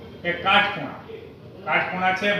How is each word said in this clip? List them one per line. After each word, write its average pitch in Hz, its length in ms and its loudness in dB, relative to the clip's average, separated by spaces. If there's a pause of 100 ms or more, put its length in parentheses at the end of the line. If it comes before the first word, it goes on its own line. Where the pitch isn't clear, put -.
(220)
કે 175 100 0
કાટખૂણા. 190 640 2 (680)
કાટખૂણા 180 560 2
છે 208 200 2